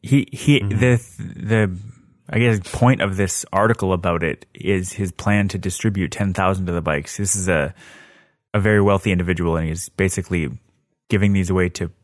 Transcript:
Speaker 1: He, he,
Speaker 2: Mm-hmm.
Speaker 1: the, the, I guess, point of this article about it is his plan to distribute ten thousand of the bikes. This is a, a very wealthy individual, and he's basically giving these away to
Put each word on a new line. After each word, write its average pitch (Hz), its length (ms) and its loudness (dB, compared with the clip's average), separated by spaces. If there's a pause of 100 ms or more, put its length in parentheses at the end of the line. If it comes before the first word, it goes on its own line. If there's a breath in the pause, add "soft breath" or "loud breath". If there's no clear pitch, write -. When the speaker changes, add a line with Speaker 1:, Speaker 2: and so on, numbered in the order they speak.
Speaker 1:
He, 135 300 2
he, 143 280 2
Speaker 2:
Mm-hmm. 101 200 -2
Speaker 1:
the, 113 880 0
the, 92 100 -6 (520)
I - 100 -2
guess, 113 200 2 (120)
point 117 300 4
of 95 160 -2
this 95 340 -2
article 101 420 2
about 87 300 0
it - 300 -4
is 90 400 -2
his 98 180 -6
plan 104 380 0
to - 80 -6
distribute 92 540 -2
ten 98 220 -4
thousand 95 360 0
of 87 60 -4
the 85 60 -2
bikes. 76 360 -4
This 101 180 -2
is 95 140 -4
a, 76 240 0 (800 loud breath)
a 104 60 2
very 104 220 4
wealthy 98 300 4
individual, 87 460 0
and 80 100 -2
he's 80 220 -6
basically 90 600 -2 (600)
giving 101 240 2
these 95 160 0
away 90 200 2
to 85 200 -8 (140)